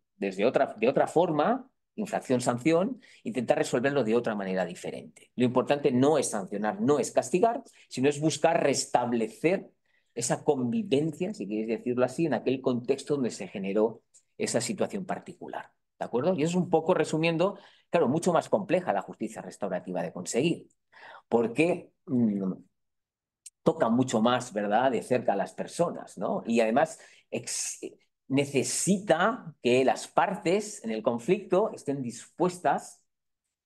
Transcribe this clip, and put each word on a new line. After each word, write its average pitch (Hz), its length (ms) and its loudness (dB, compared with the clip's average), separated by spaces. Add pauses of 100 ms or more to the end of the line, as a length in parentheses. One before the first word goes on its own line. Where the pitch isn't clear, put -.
(160)
desde 98 300 -2
otra, 131 320 2
de 110 100 2
otra 139 180 4
forma, 170 640 0 (260)
infracción, - 440 -2
sanción, 160 640 0 (220)
intentar 135 340 0
resolverlo 139 480 2
de 110 100 2
otra 117 200 0
manera 95 300 -2
diferente. - 720 -12
Lo 120 80 2
importante 131 480 2
no 135 260 4
es 123 120 0
sancionar, 101 500 -4
no 135 180 4
es - 140 -2
castigar, 220 500 2 (280)
sino 127 180 0
es 143 140 0
buscar 160 420 2
restablecer 123 1080 0 (460)
esa - 300 -4
convivencia, 135 880 0
si - 120 -8
queréis 107 220 -4
decirlo 120 380 0
así, 143 200 -2
en 147 80 0
aquel 127 280 -2
contexto 135 540 -2
donde 123 160 -2
se 98 160 -10
generó 107 540 -2 (360)
esa 117 240 -2
situación 104 440 -4
particular, - 640 -10 (280)
¿de 92 60 -4
acuerdo? 139 280 0
Y 135 100 0
eso 165 80 0
es 175 40 -6
un 180 140 0
poco 160 260 2
resumiendo, 165 640 0 (300)
claro, 165 180 4
mucho 165 260 2
más 151 160 0
compleja 120 420 0
la 98 120 0
justicia - 380 -8
restaurativa 90 600 -6
de 87 100 -6
conseguir, 127 560 -2 (640)
porque, 117 640 0 (160)
mm, 104 460 0 (1120)
toca 156 260 4
mucho 120 320 2
más, 123 320 2
¿verdad?, 104 380 2
de 107 120 -2
cerca 120 300 0
a - 20 0
las 92 180 -4
personas, - 640 -6
¿no? 131 300 -4
Y 117 140 2
además 120 380 2 (300)
ex-, - 520 -8 (460)
necesita 143 1300 0
que 123 240 4
las - 220 0
partes 185 760 0
en 220 60 -8
el 214 140 -4
conflicto 180 720 0
estén 143 280 -6
dispuestas 151 1000 -4 (640)